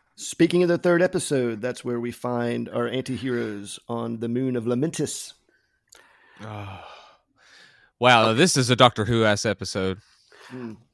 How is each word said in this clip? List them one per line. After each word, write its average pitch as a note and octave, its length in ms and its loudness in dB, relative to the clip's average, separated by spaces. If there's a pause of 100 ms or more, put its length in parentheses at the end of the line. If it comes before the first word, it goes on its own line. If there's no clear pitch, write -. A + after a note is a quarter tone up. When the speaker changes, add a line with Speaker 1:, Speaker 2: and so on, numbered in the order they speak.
(160)
Speaker 1:
Speaking F3 460 2
of F3 60 2
the F3 100 2
third F3 240 2
episode, C3 580 -2
that's B2 240 -8
where A#2+ 140 -4
we A#2 140 -6
find A#2+ 560 -4
our A#2+ 180 -4
anti-heroes A#2+ 1000 -6
on A#2 320 -6
the A#2 80 -4
moon B2+ 260 -2
of A#2 100 -4
Lamentis. C3+ 680 -4 (1080)
Speaker 2:
Oh. G#2 380 -12 (1160)
Wow, A#2+ 280 8
now A2+ 80 4
this D#3+ 220 4
is B2+ 140 2
a B2 60 4
Doctor A#2 280 6
Who A2+ 200 2
ass G#2 220 2
episode. F#2+ 520 -2 (500)
Speaker 1:
Hmm. A#2+ 260 -12 (200)